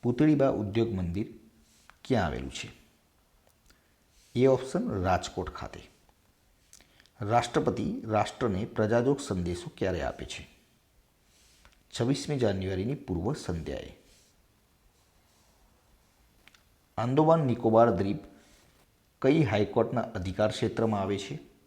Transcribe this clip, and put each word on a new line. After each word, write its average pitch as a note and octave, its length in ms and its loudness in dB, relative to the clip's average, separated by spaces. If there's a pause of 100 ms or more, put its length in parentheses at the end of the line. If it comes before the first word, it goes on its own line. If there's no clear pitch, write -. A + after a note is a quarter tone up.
પૂતળીબા C#3 460 4
ઉદ્યોગ A2 400 0
મંદિર F#2+ 380 -4 (760)
ક્યાં A2 220 2
આવેલું C2 240 -6
છે? - 180 -12 (1700)
એ B2 120 4
ઓપ્શન, C3+ 560 0
રાજકોટ F2+ 480 -2
ખાતે. - 400 -14 (1300)
રાષ્ટ્રપતિ A#2 840 0
રાષ્ટ્રને G#2+ 600 0
પ્રજાજોગ A#2+ 560 0
સંદેશો F2 560 -6
ક્યારે F2+ 260 -2
આપે - 220 -6
છે? - 240 -14 (1500)
છવ્વીસમી C3+ 380 -2
જાન્યુઆરીની G2 560 0
પૂર્વ F#2+ 380 -4
સંધ્યાએ. D#2 640 -8 (3000)
આંદોમાન D3+ 420 4
નિકોબાર A#2 500 6
દ્વીપ G2 280 0 (1040)
કઈ D3+ 200 4
હાઈકોર્ટના A2 580 0
અધિકાર G2 500 -2
ક્ષેત્રમાં A2 500 0
આવે G2 180 0
છે? C#3+ 200 -10 (280)